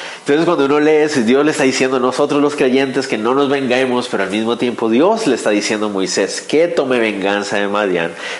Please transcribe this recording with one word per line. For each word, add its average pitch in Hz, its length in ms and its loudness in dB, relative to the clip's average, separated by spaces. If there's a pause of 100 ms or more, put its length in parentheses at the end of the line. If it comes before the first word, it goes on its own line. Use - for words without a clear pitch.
(200)
Entonces 151 240 0
cuando 160 220 2
uno 143 120 2
lee 151 260 4
eso, 147 180 0
Dios 127 200 4
le 151 100 2
está 151 120 0
diciendo 131 320 0
a 127 40 0
nosotros 143 420 0
los 147 120 0
creyentes 135 540 0
que - 80 -4
no 110 160 0
nos 139 160 2
vengamos, 127 600 0
pero 98 140 -2
al 92 60 -4
mismo 110 280 -2
tiempo 117 320 -2
Dios 196 360 2
le - 80 4
está - 140 -2
diciendo 104 380 0
a - 20 -4
Moisés 95 540 -2
que 160 260 2
tome 135 300 0
venganza 101 580 -2
de 101 100 0
Madián. 95 440 0 (300)